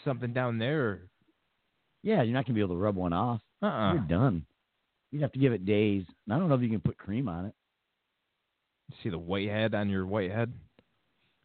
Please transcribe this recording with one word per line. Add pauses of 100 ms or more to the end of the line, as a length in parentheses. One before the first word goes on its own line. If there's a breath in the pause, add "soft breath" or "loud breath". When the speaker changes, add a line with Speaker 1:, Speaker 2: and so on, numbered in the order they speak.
Speaker 1:
something
down
there. (960)
Speaker 2:
Yeah,
you're
not
gonna
be
able
to
rub
one
off. (200)
Speaker 1:
Uh-uh.
Speaker 2:
You're
done. (680)
You'd
have
to
give
it
days. (200)
And
I
don't
know
if
you
can
put
cream
on
it. (1500)
Speaker 1:
See
the
white
head
on
your
white
head? (920)